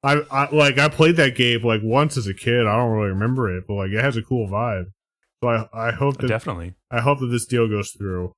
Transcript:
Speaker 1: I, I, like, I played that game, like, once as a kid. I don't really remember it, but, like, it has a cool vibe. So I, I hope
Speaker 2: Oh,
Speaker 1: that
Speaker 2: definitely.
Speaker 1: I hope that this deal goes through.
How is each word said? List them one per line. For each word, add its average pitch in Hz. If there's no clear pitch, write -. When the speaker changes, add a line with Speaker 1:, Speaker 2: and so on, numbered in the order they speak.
Speaker 1:
I, 143
I, 139
like, 143
I 151
played 160
that 135
game, 120
like, 110
once 135
as 110
a 95
kid. 120
I 107
don't 120
really 104
remember 107
it, 92
but, 104
like, 98
it 110
has 135
a 110
cool 113
vibe. 101
So 120
I, 113
I -
hope 139
Speaker 2:
Oh, -
Speaker 1:
that 127
Speaker 2:
definitely. 92
Speaker 1:
I 120
hope 139
that 127
this 120
deal 117
goes 104
through. 92